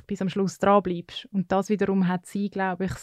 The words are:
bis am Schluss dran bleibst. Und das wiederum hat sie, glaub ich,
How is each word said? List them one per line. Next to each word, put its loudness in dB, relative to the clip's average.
bis -6
am 0
Schluss -2
dran 6
bleibst. -8
Und -2
das 2
wiederum 2
hat -2
sie, -6
glaub -4
ich, -2